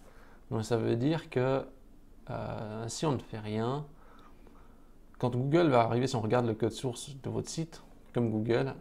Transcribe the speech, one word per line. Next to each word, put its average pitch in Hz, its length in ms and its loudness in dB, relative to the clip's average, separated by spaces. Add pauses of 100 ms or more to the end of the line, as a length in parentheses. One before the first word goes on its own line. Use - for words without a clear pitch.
(520)
Donc 110 120 -2
ça 120 120 2
veut 113 180 2
dire 147 360 0
que, 131 340 2 (680)
euh, 113 560 -6
si 113 200 -4
on 156 40 4
ne 123 80 0
fait 110 220 -10
rien, 113 440 -2 (1300)
quand 127 120 0
Google 139 360 4
va 123 140 6
arriver, 117 260 2
si - 80 -2
on 120 60 2
regarde 117 260 2
le 110 80 0
code 110 160 0
source 127 500 -8
de - 80 -8
votre 110 200 -4
site, - 340 -8 (320)
comme 117 160 2
Google, 117 500 2